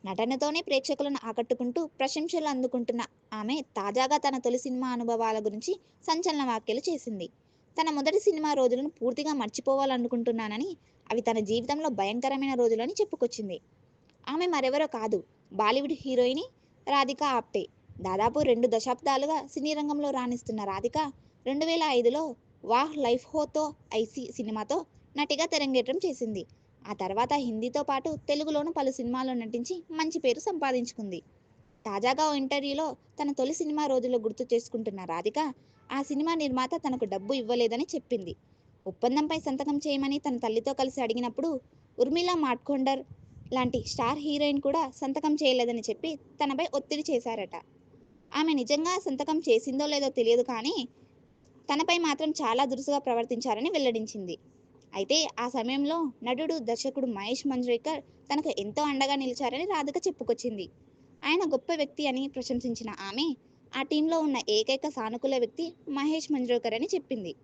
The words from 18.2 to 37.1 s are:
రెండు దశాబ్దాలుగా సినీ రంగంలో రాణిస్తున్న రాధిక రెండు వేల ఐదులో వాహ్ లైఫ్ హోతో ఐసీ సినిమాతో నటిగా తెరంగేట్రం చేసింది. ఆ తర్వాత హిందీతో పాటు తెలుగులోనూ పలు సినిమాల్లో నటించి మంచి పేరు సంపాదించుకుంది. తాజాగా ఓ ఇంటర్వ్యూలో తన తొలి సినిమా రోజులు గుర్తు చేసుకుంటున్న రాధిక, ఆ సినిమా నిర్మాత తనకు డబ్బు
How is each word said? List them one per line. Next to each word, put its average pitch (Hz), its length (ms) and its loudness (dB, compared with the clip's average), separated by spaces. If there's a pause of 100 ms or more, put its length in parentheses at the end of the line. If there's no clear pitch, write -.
రెండు 247 300 4
దశాబ్దాలుగా 269 760 0
సినీ 302 280 -2
రంగంలో 294 360 -2
రాణిస్తున్న 240 540 -4
రాధిక 196 340 -2 (480)
రెండు 285 200 0
వేల 330 200 2
ఐదులో 254 500 2 (280)
వాహ్ 269 320 2
లైఫ్ 247 300 2
హోతో 302 480 -2 (200)
ఐసీ 226 380 -4
సినిమాతో 214 540 -4 (300)
నటిగా 294 300 0
తెరంగేట్రం 269 500 2
చేసింది. 233 500 -2 (420)
ఆ 208 40 -8
తర్వాత 196 400 0
హిందీతో 247 500 0
పాటు 285 360 -2 (100)
తెలుగులోనూ 294 440 0
పలు 269 180 0
సినిమాల్లో 254 440 -2
నటించి 240 560 -4
మంచి 320 280 -2
పేరు 262 220 2
సంపాదించుకుంది. 247 800 -2 (640)
తాజాగా 247 440 2
ఓ 294 40 0
ఇంటర్వ్యూలో 285 640 0 (260)
తన 285 100 0
తొలి 269 220 0
సినిమా 302 320 0
రోజులు 254 320 2
గుర్తు 220 360 -2
చేసుకుంటున్న 214 500 -2
రాధిక, 175 340 -2 (540)
ఆ 269 100 -2
సినిమా 302 320 0
నిర్మాత 262 400 0
తనకు 254 300 0
డబ్బు 196 300 -2